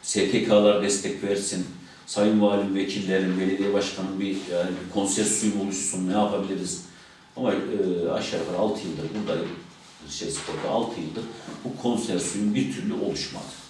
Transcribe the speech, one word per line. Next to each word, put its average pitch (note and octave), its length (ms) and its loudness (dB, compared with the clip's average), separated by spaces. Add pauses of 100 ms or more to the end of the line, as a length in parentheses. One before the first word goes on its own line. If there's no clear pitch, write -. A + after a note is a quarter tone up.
S F#2+ 280 0
T G#2+ 140 4
K'lar G#2 380 8
destek G2+ 420 0
versin. G2 420 0 (400)
Sayın G#2 340 6
Valim, G2 340 4
vekillerin, F#2+ 640 2
belediye G2 320 2
başkanının G2 480 -2
bir, G2+ 60 0
yani F#2 440 -2 (160)
bir - 80 -12
konsersüyum G#2 680 2
oluşsun, F#2 480 -2
ne F#2+ 40 0
yapabiliriz? G2 720 0 (540)
Ama, B2 160 0
e, F2+ 580 0
aşağı - 300 -2
yukarı F2+ 180 -4
altı G#2 300 0
yıldır D2+ 160 -6 (160)
buradayım. - 280 -2 (640)
Şey, - 200 -6
sporda - 400 -6
altı A2 300 -2
yıldır - 240 -6 (400)
bu - 180 -8
konsersüyum G#2 720 0
bir - 180 0
türlü F2+ 220 -4
oluşmadı. - 500 -4 (260)